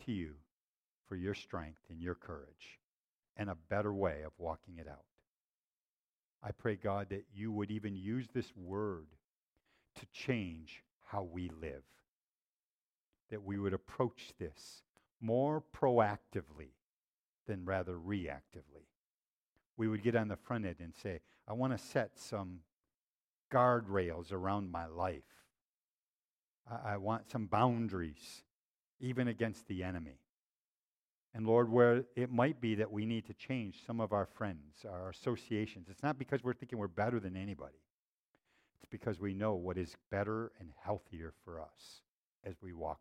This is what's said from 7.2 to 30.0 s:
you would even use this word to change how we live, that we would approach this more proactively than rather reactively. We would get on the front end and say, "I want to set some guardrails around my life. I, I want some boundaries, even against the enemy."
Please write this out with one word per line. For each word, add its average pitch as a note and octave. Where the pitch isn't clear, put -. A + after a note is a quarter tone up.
you G#2
would G#2
even G#2+
use A2
this -
word F#2+
to -
change F2
how G2+
we F2+
live, D#2+
that G#2
we G2
would G2
approach -
this -
more C3+
proactively G2+
than F#2+
rather F#2
reactively. D#2
We A2
would G#2+
get A2+
on A2
the G2
front A2
end E2+
and E2
say, F2+
"I G#2+
want B2+
to A2
set -
some F#2
guardrails G2
around F#2+
my E2+
life. E2
I, A2+
I G2+
want A2
some A2
boundaries, G#2
even B2
against A2+
the F#2
enemy." E2+